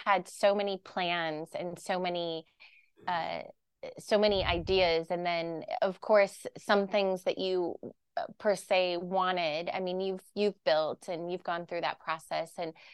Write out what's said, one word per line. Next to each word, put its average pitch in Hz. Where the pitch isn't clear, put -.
had 190
so 202
many 202
plans 165
and 175
so 185
many, 170
uh, 170
so -
many 208
ideas. 170
And 175
then, 165
of 190
course, 202
some 202
things 190
that -
you, 185
uh, -
per 208
se 180
wanted. 180
I 190
mean, 185
you've, 190
you've 202
built 156
and 170
you've 185
gone 175
through 170
that 156
process. 160
And, 165